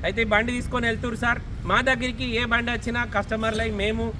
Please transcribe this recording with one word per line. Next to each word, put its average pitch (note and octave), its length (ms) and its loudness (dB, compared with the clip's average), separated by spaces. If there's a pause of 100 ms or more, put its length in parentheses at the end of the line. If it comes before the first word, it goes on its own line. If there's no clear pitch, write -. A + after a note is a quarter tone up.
అయితే G3 180 0
ఈ - 20 2
బండి A3 280 4
తీసుకొని B3 340 -2
వెళ్తురు A3+ 300 0
సార్. A#3+ 220 0 (260)
మా G3 160 4
దగ్గరికి B3 560 0
ఏ B3 80 2
బండి A#3 280 0
వచ్చినా A#3 320 -2
కస్టమర్లై A3 680 0
మేము A3 500 0